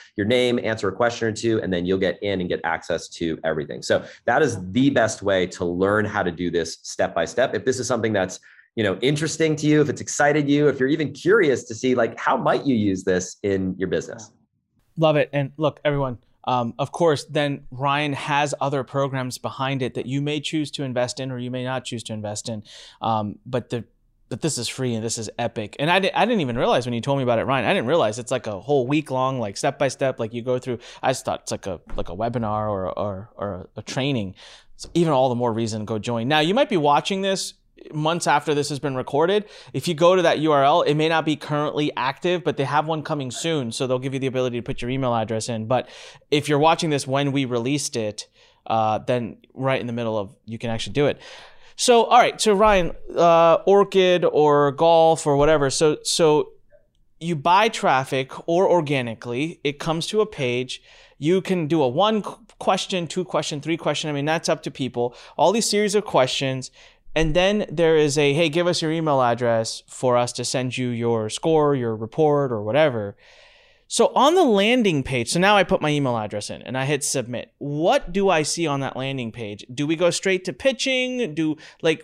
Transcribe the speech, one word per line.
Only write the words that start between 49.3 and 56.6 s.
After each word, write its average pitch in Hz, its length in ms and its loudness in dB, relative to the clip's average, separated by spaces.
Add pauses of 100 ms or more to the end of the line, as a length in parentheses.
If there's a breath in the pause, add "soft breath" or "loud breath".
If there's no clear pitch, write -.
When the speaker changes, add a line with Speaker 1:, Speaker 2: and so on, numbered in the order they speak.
Speaker 2:
right 131 260 -2
in 110 60 -6
the 120 80 -6
middle 113 240 -2
of, 101 260 -8
you 113 140 -10
can 120 100 -6
actually 107 240 -4
do 143 140 2
it. - 160 -2 (540 loud breath)
So, 233 280 4
all 240 140 6
right. 185 200 4
So 214 140 2
Ryan, 202 400 4 (240)
uh, 165 380 6 (100)
Orchid 185 640 4
or 147 460 4
golf 165 540 4
or 143 120 4
whatever. 147 320 4
So, 151 320 2
so 151 480 2 (680)